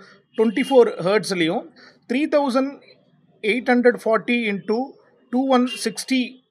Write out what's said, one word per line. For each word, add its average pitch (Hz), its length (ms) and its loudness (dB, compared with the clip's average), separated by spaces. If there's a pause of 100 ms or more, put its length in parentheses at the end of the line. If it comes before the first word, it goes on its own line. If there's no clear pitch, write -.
(380)
ட்வென்டி 226 320 2
ஃபோர் 254 220 6 (140)
ஹெர்ட்ஸ்லையும், 185 640 0 (440)
த்ரீ 285 180 0
தௌசண்ட் 277 540 0 (560)
எயிட் 214 280 -2
ஹண்ட்ரட் 247 360 2
ஃபார்ட்டி 220 260 0
இன்டூ 226 580 -4 (400)
டூ 262 180 -2
ஒன் 254 220 2 (140)
சிக்ஸ்டி, 247 680 -6